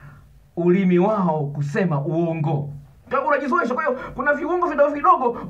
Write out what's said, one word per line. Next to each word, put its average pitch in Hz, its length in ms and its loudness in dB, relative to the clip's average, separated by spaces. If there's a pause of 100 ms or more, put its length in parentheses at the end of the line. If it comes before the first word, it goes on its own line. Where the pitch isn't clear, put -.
(560)
ulimi 180 420 4
wao 175 480 2
kusema 151 540 -2
uongo. 160 680 -2 (400)
Kwa 277 80 0
hiyo 277 120 -2
unajizoesha. 269 440 0
Kwa 311 100 -4
hiyo 254 140 -2 (160)
kuna 277 200 0
viungo 339 320 -2
vidogo 294 280 2
vidogo 285 340 2 (220)